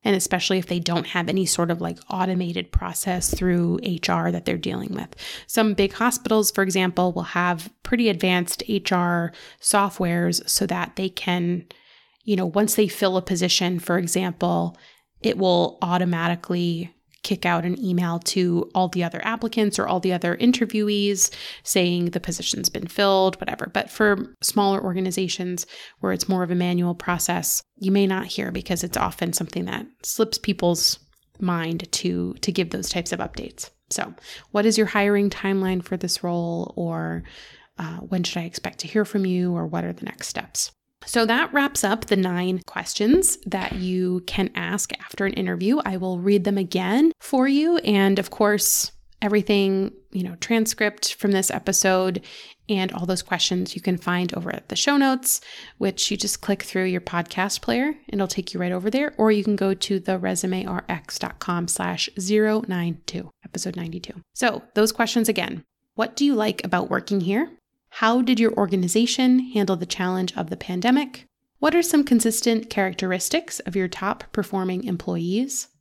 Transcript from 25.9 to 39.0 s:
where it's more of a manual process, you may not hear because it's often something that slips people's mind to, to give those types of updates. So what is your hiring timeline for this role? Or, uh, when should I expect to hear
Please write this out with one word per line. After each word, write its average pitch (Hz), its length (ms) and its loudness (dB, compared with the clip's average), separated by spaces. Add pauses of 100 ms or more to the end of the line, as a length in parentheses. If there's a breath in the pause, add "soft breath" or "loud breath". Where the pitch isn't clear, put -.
where 190 160 -2
it's 180 160 -4
more 185 120 2
of 170 80 -2
a 180 40 2
manual 175 400 2
process, 175 680 -2 (140)
you 190 160 0
may 196 140 6
not 190 180 0
hear 185 260 -4
because 180 320 -4
it's 175 140 -6
often 175 380 -2
something 180 320 -4
that - 200 -6 (160)
slips - 360 -2
people's 175 600 0 (400)
mind 170 540 -2
to, 175 480 -2
to - 100 -2
give 170 200 0
those 185 180 -6
types 175 240 -4
of 180 80 -6
updates. - 480 -10 (220)
So - 240 -6 (380 loud breath)
what 208 120 2
is 220 140 6
your 214 80 6
hiring 202 420 4
timeline 190 540 0
for 185 160 -6
this 175 260 -4
role? 170 500 -2
Or, 165 480 -4 (560 loud breath)
uh, 165 180 -8
when 175 280 -2
should - 140 -4
I 165 80 -6
expect - 320 -10
to 165 100 -10
hear 214 160 2